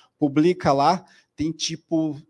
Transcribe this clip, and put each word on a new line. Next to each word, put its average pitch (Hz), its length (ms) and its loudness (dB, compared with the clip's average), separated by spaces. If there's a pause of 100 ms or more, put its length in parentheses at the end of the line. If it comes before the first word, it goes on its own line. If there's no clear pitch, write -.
(180)
publica 151 560 2
lá, 151 320 2 (280)
tem 156 200 -6
tipo 160 760 -6